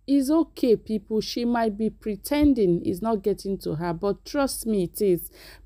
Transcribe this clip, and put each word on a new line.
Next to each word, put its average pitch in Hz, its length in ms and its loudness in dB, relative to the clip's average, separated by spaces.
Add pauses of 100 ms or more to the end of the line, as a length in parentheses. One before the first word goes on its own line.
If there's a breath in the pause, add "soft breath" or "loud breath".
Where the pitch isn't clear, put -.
"It's 269 220 2
okay, 294 480 2
people. 220 460 -2
She 240 240 -4
might 233 320 0
be 220 100 0
pretending 214 960 2
it's 180 160 -4
not 220 220 -2
getting 196 360 -2
to 170 180 -6
her, 170 180 -4
but 196 300 -4
trust 277 420 -4
me, 208 180 0
it - 160 -6
is. 180 300 0 (360 loud breath)